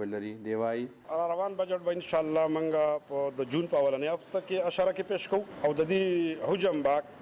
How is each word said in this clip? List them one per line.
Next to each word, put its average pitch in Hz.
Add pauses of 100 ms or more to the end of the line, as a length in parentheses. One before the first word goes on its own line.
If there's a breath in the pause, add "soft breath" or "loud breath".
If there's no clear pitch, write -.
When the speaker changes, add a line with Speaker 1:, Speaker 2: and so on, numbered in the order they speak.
Speaker 1:
به 104
لري. 104 (140)
دی 110
وایي، 117 (240)
Speaker 2:
را 165
روان 190
بجټ 180
به 175
انشاءالله 160
موږ 160 (420)
په 139
د 131
جون 160
په 147
اولنۍ 139
هفته 185
کې 185
اشاره 185
کې 185
پیش 185
کوو 202 (240)
او - (100)
د 160
دې 175
حجم 175
به 143 (200)